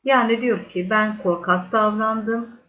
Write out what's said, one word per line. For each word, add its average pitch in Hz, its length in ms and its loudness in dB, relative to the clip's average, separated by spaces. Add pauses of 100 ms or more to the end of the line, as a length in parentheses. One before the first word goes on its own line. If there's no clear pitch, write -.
Yani 233 360 2
diyor 226 240 -2
ki, 180 260 -6
"Ben 214 280 0
korkak 180 540 0
davrandım 220 760 0 (200)